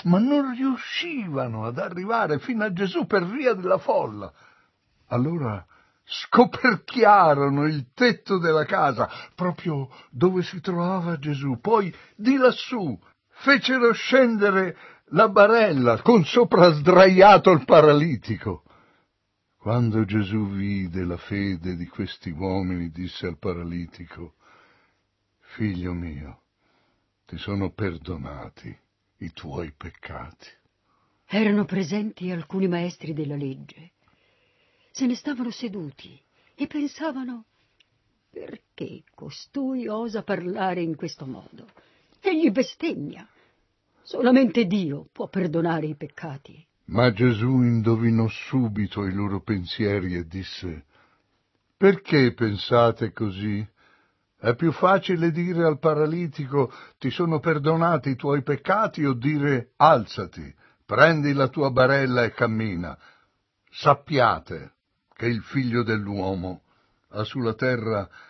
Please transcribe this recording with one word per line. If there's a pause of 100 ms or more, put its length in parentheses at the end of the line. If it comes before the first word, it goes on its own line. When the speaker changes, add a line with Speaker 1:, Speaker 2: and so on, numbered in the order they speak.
Speaker 1:
ma
non
riuscivano
ad
arrivare
fino
a
Gesù
per
via
della
folla. (760)
Allora (380)
scoperchiarono
il
tetto
della
casa, (280)
proprio (200)
dove
si
trovava
Gesù.
Poi (220)
di
lassù (300)
fecero
scendere (360)
la
barella
con
sopra
sdraiato
il
paralitico. (920)
Quando
Gesù
vide
la
fede
di
questi
uomini,
disse
al
paralitico: (1200)
"Figlio
mio, (840)
ti
sono
perdonati (420)
i
tuoi
peccati." (760)
Speaker 2:
Erano
presenti
alcuni
maestri
della
legge. (1000)
Se
ne
stavano
seduti (360)
e
pensavano: (880)
"Perché (120)
costui
osa
parlare
in
questo
modo? (520)
Egli
bestemmia. (760)
Solamente
Dio
può
perdonare
i
peccati." (240)
Speaker 1:
Ma
Gesù
indovinò
subito
i
loro
pensieri
e
disse: (880)
"Perché
pensate
così? (720)
È
più
facile
dire
al
paralitico: (260)
'Ti
sono
perdonati
i
tuoi
peccati',
o
dire:
'Alzati, (320)
prendi
la
tua
barella
e
cammina'? (720)
Sappiate (420)
che
il
Figlio
dell'uomo (480)
ha
sulla
terra (220)